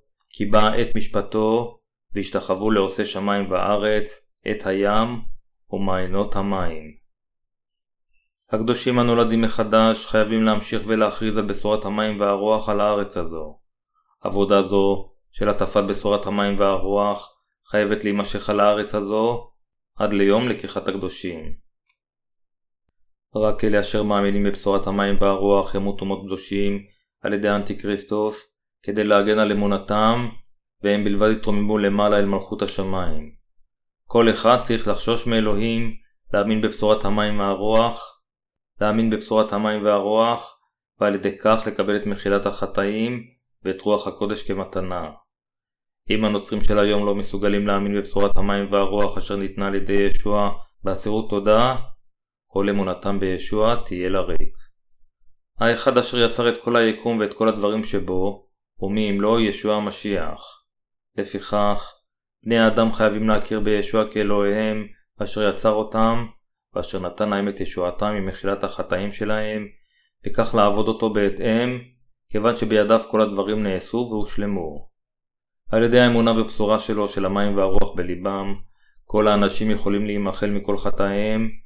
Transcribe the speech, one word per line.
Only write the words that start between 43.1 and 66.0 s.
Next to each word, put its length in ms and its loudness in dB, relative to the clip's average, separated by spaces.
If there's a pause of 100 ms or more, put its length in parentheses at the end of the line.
ואת 180 -6
רוח 260 -2
הקודש 360 -6
כמתנה. 680 -6 (1000)
אם 160 0
הנוצרים 360 -2
של 180 8
היום 260 2
לא 100 0
מסוגלים 520 -2
להאמין 280 0
בבשורת 400 2
המים 360 2
והרוח 460 2
אשר 180 -4
ניתנה 320 -4
על 80 -4
ידי 180 0
ישוע 580 4 (320)
באסירות 460 -2
תודה, 460 4 (720)
כל 220 -2
אמונתם 500 -2
בישוע 560 0 (100)
תהיה 240 -4
לריק. 440 4 (1080)
האחד 380 2
אשר 200 -2
יצר 320 2
את 80 -2
כל 180 -2
היקום 440 0
ואת 140 -2
כל 140 0
הדברים 360 -2
שבו, 640 -4 (320)
ומי 300 -2
אם 120 -2
לא 180 2
ישוע 360 0
המשיח. 880 -6 (520)
לפיכך, 760 -2 (500)
בני 160 0
האדם 340 4
חייבים 360 0
להכיר 300 0
בישוע 520 0
כאלוהיהם, 760 0 (360)
אשר 260 0
יצר 220 0
אותם, 540 0 (480)